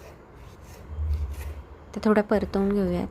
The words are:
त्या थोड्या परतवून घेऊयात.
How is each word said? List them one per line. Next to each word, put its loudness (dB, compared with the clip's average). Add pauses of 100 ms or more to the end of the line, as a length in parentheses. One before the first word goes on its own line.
(1900)
त्या -6
थोड्या 6
परतवून 2
घेऊयात. 2